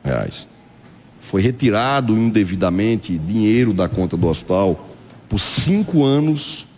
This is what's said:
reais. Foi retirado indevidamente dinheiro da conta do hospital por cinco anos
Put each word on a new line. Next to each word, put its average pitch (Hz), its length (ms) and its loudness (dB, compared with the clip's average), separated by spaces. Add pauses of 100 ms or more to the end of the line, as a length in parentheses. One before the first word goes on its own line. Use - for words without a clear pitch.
reais. 58 440 -6 (720)
Foi - 200 -2
retirado 123 760 0
indevidamente 98 1000 0
dinheiro 107 560 2
da 92 140 0
conta 87 300 -2
do 85 100 2
hospital 90 640 -2 (380)
por 104 120 -2
cinco 175 640 0
anos 147 640 0 (100)